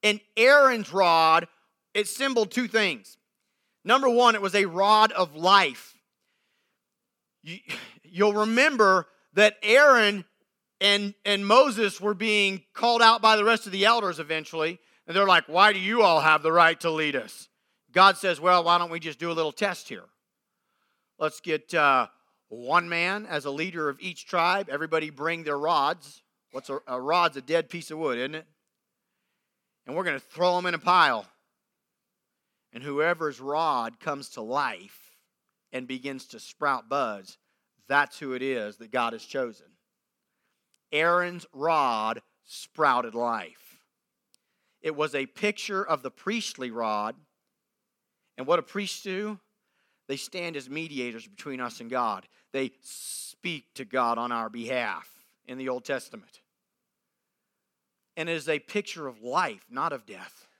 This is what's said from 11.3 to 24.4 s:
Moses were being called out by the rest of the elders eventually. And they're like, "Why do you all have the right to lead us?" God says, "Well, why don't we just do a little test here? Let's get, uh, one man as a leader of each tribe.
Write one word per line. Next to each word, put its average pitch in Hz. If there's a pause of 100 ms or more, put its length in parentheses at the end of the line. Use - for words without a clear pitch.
Moses 226
were 208
being 196 (100)
called 233
out 226
by 220
the 208
rest 220
of 190
the 190
elders 208
eventually. 160 (280)
And 170
they're 196
like, 175
"Why 190
do 190
you 220
all 170
have 156
the 160
right 165
to 170
lead 156
us?" - (420)
God 190
says, 175
"Well, 180
why 170
don't 170
we 165
just 156
do 170
a 165
little 160
test -
here? 92 (1120)
Let's 156
get, 156
uh, 139 (400)
one 135
man 180
as 147
a 147
leader 156
of 135
each 180
tribe. 180